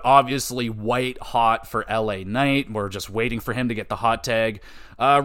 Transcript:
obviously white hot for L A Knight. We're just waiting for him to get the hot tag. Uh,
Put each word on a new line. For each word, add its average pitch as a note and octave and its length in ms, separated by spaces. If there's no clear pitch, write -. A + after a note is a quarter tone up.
obviously B2+ 640
white A#2+ 500
hot A2+ 480
for G#2+ 220
L A2 220
A F#2+ 120
Knight. C3+ 480
We're G2+ 180
just F#2+ 200
waiting A2+ 300
for A#2 140
him B2 160
to A#2 40
get G#2+ 160
the - 60
hot A#2 280
tag. A2+ 380
Uh, C#3 260